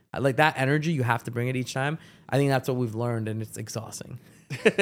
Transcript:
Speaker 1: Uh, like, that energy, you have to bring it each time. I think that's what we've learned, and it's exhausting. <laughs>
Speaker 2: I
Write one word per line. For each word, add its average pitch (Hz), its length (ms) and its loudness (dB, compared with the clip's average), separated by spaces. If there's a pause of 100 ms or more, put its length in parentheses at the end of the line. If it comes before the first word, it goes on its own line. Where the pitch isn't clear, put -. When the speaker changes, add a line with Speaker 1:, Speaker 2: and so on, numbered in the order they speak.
(140)
Speaker 1:
Uh, - 60 -4
like, 131 160 2
that 151 220 6
energy, 147 340 2
you 135 120 0
have 117 200 2
to 117 80 -6
bring 123 160 -2
it 127 80 -2
each 127 180 -4
time. 143 240 -2 (300)
I - 80 -2
think 139 140 4
that's 131 180 2
what 131 80 0
we've 123 180 -2
learned, 113 360 -2
and 110 120 -4
it's - 140 -10
exhausting. 110 640 -10 (160)
<laughs> - 160 -20
Speaker 2:
I 131 80 -6 (220)